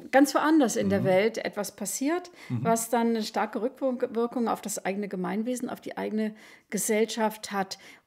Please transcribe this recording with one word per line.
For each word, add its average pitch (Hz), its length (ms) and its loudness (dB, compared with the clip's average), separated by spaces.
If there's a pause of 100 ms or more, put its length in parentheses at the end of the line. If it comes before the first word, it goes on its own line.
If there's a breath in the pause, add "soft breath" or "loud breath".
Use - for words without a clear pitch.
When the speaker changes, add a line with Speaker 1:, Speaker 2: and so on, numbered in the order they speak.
(120)
Speaker 1:
ganz 277 240 6
woanders 294 400 4
in 214 140 2
der 196 120 4
Speaker 2:
Mhm. - 40 0
Speaker 1:
Welt 190 340 4
etwas 196 360 -6
passiert, 320 560 -4 (180 loud breath)
Speaker 2:
Mhm. 123 140 -2
Speaker 1:
was 226 260 2
dann 233 200 2
eine 226 140 0
starke 220 380 -4
Rückwirk-, 254 540 -2
Wirkung 233 320 -2
auf 185 140 -2
das - 240 -8
eigene 196 220 -4
Gemeinwesen, 208 640 -4
auf - 120 -10
die - 160 -12
eigene 214 380 -4 (340 loud breath)
Gesellschaft 220 800 -2
hat. 196 260 -4 (300 loud breath)